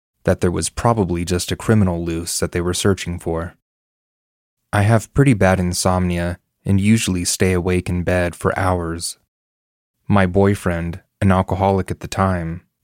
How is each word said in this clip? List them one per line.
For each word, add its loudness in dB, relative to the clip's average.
that 0
there 0
was -4
probably 0
just -2
a -4
criminal 2
loose -6
that -4
they -2
were -2
searching -2
for. -6
I 2
have 2
pretty 4
bad 4
insomnia -2
and 2
usually 2
stay 0
awake 0
in -2
bed -2
for -2
hours. -4
My 4
boyfriend, 0
an 4
alcoholic 0
at -8
the -12
time, -4